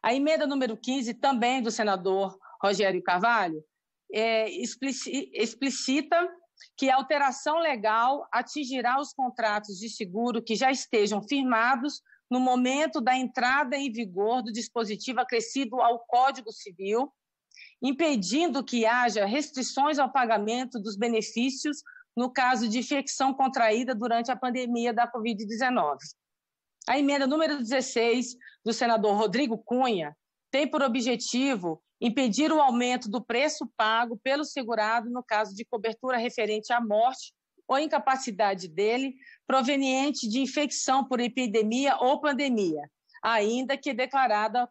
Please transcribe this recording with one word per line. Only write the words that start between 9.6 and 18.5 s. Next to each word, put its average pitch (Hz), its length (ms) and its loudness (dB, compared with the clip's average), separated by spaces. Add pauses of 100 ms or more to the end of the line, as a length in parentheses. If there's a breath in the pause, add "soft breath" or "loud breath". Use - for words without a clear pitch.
de 220 120 -12
seguro 226 520 -4
que 226 140 -2
já 262 160 4
estejam 208 500 0
firmados 254 800 0 (280 soft breath)
no 254 100 0
momento 262 600 2
da 254 160 2
entrada 262 640 0
em 277 140 -4
vigor 214 500 -2
do 226 100 -8
dispositivo 220 680 -4
acrescido 240 600 -2
ao 240 200 4
Código 240 520 0
Civil, 202 640 -4 (680 loud breath)
impedindo 277 840 0